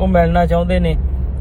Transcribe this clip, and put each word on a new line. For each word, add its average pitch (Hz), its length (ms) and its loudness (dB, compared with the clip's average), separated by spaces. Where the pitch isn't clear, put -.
ਉਹ 190 60 0
ਮਿਲਣਾ 175 400 2
ਚਾਹੁੰਦੇ 175 340 0
ਨੇ, 160 160 0